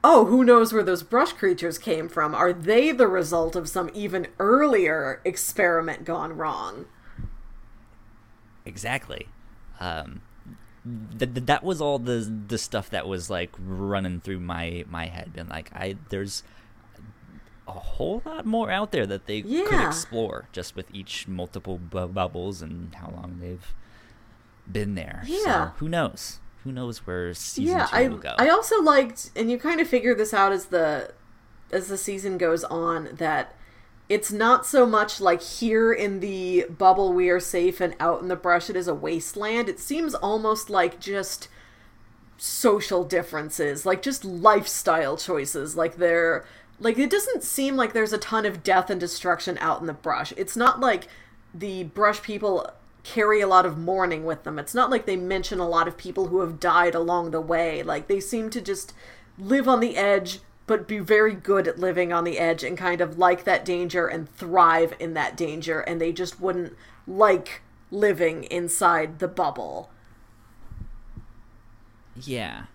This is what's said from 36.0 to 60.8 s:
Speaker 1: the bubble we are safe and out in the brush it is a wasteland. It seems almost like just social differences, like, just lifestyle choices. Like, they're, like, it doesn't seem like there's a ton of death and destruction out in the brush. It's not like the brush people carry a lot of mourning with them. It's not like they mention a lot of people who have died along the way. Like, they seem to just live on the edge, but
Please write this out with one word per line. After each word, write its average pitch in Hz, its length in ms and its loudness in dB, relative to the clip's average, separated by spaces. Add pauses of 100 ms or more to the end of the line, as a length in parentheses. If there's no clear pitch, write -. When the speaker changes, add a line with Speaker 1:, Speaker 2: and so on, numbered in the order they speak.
Speaker 1:
the 185 460 0 (120)
bubble 190 360 6
we 180 160 4
are 180 100 4
safe 180 420 0
and 170 180 -2
out 165 220 0
in 180 60 -6
the 180 80 -2
brush 175 340 2
it 190 60 -6
is 180 120 -2
a 165 60 0
wasteland. 202 760 -4
It - 100 -8
seems 302 340 -4
almost 214 560 0
like 175 300 0
just 196 480 -8 (920)
social 202 640 2
differences, 151 840 -4
like, 190 180 0
just 269 200 -6
lifestyle 175 920 2
choices. 151 580 -4
Like, 165 220 -2
they're, 170 480 2 (340)
like, 226 200 0
it 285 120 2
doesn't 403 320 0
seem 269 320 -2
like 226 180 0
there's 220 200 0
a 208 60 -2
ton 220 260 -2
of 185 180 -4
death 185 280 4
and 185 80 -2
destruction 175 600 -2
out 160 220 0
in 165 60 -6
the 151 60 -6
brush. 143 420 -4
It's 190 220 -4
not 247 220 4
like 233 280 2 (460)
the 185 320 -8
brush 208 360 0
people 202 480 -2 (340)
carry 214 380 2
a 196 60 2
lot 185 180 8
of 160 120 -2
mourning 175 480 0
with 160 180 -4
them. 151 160 -6
It's 143 160 -10
not 254 160 4
like 254 160 0
they 190 80 0
mention 185 440 -4
a 175 80 0
lot 165 200 2
of 170 100 -8
people 185 300 -4
who 185 140 2
have 165 180 -4
died 175 340 4
along 170 380 0
the 160 100 -2
way. 165 400 0
Like, 151 260 -4
they 196 120 2
seem 220 320 -4
to 240 100 -6
just - 320 -6 (440)
live 240 300 2
on 247 120 6
the 233 160 0
edge, 196 440 0 (280)
but 214 200 0